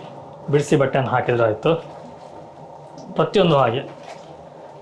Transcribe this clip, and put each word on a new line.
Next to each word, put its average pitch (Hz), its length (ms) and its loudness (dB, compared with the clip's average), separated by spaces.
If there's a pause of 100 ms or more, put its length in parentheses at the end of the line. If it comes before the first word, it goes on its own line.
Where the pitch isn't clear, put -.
(500)
ಬಿಡಿಸಿ 147 260 4
ಬಟ್ಟೆಯನ್ನ 135 320 2
ಹಾಕಿದ್ರೆ 120 360 2
ಆಯ್ತು. 113 300 2 (1400)
ಪ್ರತಿಯೊಂದು 170 420 4
ಹಾಗೆ. 123 220 4 (1040)